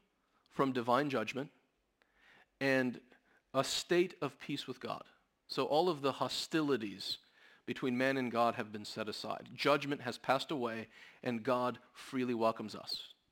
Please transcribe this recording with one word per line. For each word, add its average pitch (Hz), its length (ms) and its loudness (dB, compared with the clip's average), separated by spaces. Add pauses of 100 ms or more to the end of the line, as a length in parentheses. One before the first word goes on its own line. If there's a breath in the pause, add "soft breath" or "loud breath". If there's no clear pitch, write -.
(500)
from 139 220 0
divine 123 360 4
judgment 127 420 -2 (1080 soft breath)
and 131 400 4 (540 soft breath)
a 135 100 4
state 180 560 2
of 139 180 -4
peace - 280 -6
with 127 140 -10
God. 110 240 -6 (440)
So 139 160 0
all 160 240 4
of 147 140 0
the 135 100 2
hostilities 123 1080 0 (480 soft breath)
between 123 300 -2
man 135 220 2
and 123 120 -2
God 117 260 4
have 107 140 -6
been 104 140 -10
set 107 240 -6
aside. - 460 -8
Judgment 143 480 2
has 120 160 -4
passed - 320 0
away, 113 380 -4 (340 loud breath)
and 117 200 -2
God 123 360 0 (140)
freely 127 420 -4
welcomes 113 400 2
us. - 400 -10 (180)